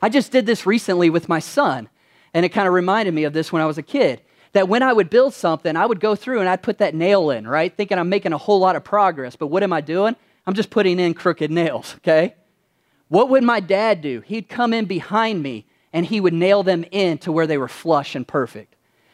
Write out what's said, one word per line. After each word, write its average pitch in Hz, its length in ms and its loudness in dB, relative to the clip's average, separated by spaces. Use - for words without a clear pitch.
I 220 80 2
just 247 220 0
did 247 140 2
this 220 200 -2
recently 185 440 2
with 160 200 0
my 165 100 0
son, 143 500 -2
and 170 120 2
it 175 40 0
kinda 196 200 0
reminded 185 440 0
me 156 100 -2
of 147 100 -2
this 156 180 -4
when 165 100 0
I 156 40 0
was 156 120 -4
a 160 60 -8
kid, 180 380 0
that 196 140 4
when 226 160 2
I 262 100 2
would 196 160 2
build 254 240 4
something, 160 420 -2
I 170 100 0
would 233 140 -2
go 214 140 0
through 233 280 -4
and 185 80 0
I'd 185 120 0
put - 180 -4
that 180 140 0
nail 175 360 2
in, 113 180 -4
right? 156 280 -2
Thinking 202 220 -2
I'm 175 120 -2
making 190 240 -2
a 147 40 -2
whole 202 220 2
lot 185 160 4
of 147 80 -6
progress, 170 520 -2
but 156 120 -6
what 180 160 0
am 190 100 0
I 160 80 -2
doing? 185 340 -2
I'm 185 80 -2
just 196 160 -2
putting 185 300 2
in 175 140 2
crooked 160 360 -2
nails, 156 480 -4
okay? 165 380 2
What 220 220 4
would 262 140 4
my 240 160 2
dad 196 420 0
do? 131 200 -6
He'd 220 280 -10
come 240 240 -2
in 226 120 -2
behind 196 560 -2
me, 127 240 -10
and 170 120 0
he 214 140 -2
would 180 140 2
nail 190 300 2
them 175 280 0
in 180 280 0
to - 120 -6
where 160 160 0
they 151 100 0
were 131 100 -4
flush 147 460 -2
and 127 140 -8
perfect. 113 480 -6